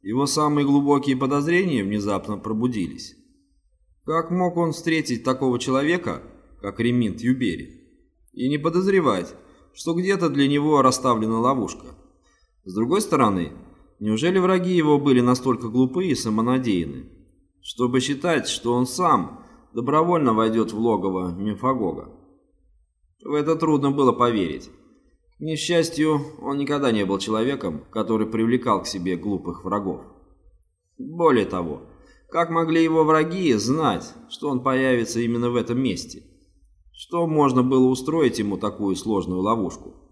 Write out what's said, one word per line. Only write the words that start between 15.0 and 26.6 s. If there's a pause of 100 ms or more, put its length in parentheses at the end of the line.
настолько
глупы
и
самонадеянны, (540)
чтобы
считать,
что
он
сам (300)
добровольно
войдёт
в
логово
Мемфагога? (1120)
В
это
трудно
было
поверить. (680)
К
несчастью, (220)
он
никогда